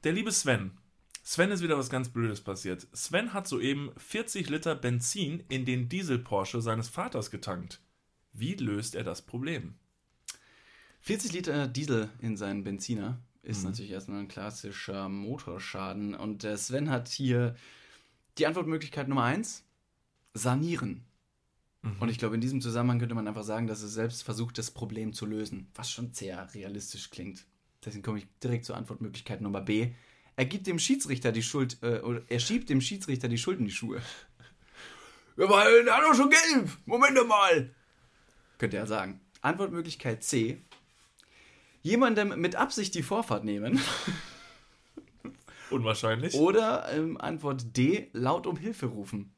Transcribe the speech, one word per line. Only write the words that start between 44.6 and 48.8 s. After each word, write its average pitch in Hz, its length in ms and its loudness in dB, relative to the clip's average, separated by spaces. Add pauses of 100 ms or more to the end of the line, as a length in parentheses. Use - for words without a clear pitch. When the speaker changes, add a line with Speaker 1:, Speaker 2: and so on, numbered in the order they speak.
Speaker 1:
Unwahrscheinlich. 113 680 0
Speaker 2:
Oder, 208 560 4
ähm, 156 280 -2
Antwort 139 560 -4
D, 156 380 4
laut 127 340 0
um 165 100 -2
Hilfe 196 300 -6